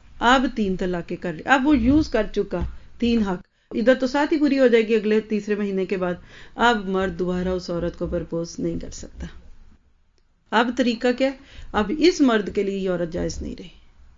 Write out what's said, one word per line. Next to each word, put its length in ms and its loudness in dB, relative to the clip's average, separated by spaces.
अब 260 6
तीन 260 -2
तलाकें 400 -4
कर 160 -6
रही, 100 -12
अब 220 4
वो 100 4
यूज़ 360 2
कर 180 0
चुका 320 -2
तीन 240 2
हक, 180 -2
इधर 240 4
तो 120 0
साथ 240 0
ही 60 4
पूरी 200 2
हो 100 6
जाएगी 280 4
अगले 280 2
तीसरे 320 -2
महीने 300 -2
के 120 -2
बाद। 240 -4
अब 300 2
मर्द 260 0
दोबारा 380 -2
उस 160 -6
औरत 260 -4
को 140 -6
प्रपोज 500 -6
नहीं 200 -4
कर 120 -10
सकता। 380 -12
अब 240 2
तरीका 380 0
क्या 140 0
है? 120 -6
अब 180 -2
इस 320 4
मर्द 280 4
के 120 0
लिए 140 -4
ये 120 -2
औरत 220 -2
जायज़ 300 -6
नहीं 140 -10
रही, 160 -16